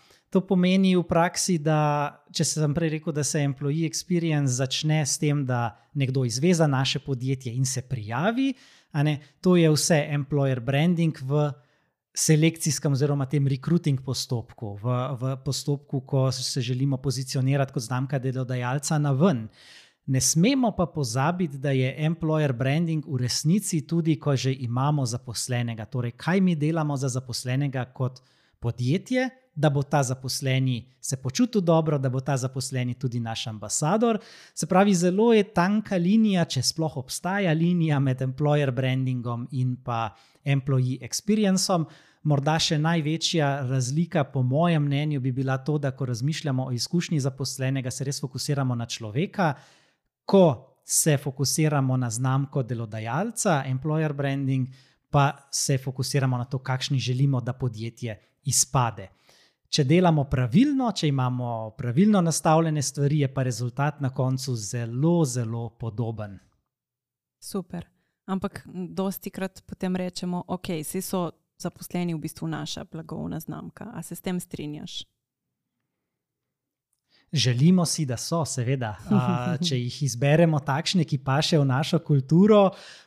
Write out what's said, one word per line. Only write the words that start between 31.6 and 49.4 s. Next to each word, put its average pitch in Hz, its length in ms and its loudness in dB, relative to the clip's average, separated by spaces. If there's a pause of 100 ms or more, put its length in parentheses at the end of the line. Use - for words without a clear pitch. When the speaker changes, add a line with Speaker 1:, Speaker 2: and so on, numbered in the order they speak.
Speaker 1:
dobro, 160 380 4
da 131 100 0
bo 123 100 -2
ta 135 180 -2
zaposleni 123 560 -4
tudi 120 260 -4
naš 113 280 -6
ambasador. 156 720 0 (340)
Se - 140 -6
pravi, 196 280 6
zelo 185 380 4
je 214 100 6
tanka 202 520 0
linija, 190 500 4
če - 160 -2
sploh 156 360 -2
obstaja 175 560 -2
linija 160 460 2
med 131 220 0
employer 143 500 0
brandingom 127 800 -2
in 127 320 -2
pa 117 260 -2 (340)
employee 131 580 0
experience-om. 190 840 0 (380)
Morda 147 360 2
še 160 200 0
največja 151 880 0
razlika, 135 560 0
po - 240 -2
mojem 156 380 2
mnenju, 143 340 0
bi 127 160 -2
bila 131 220 -2
to, 147 200 -2
da 143 140 -2
ko 135 140 -6
razmišljamo 131 600 -2
o 135 60 -6
izkušnji 165 480 -2
zaposlenega, 131 720 -4
se - 160 -6
res 143 160 -6
fokusiramo 131 520 -2
na 117 100 -4
človeka, 143 680 -2 (720)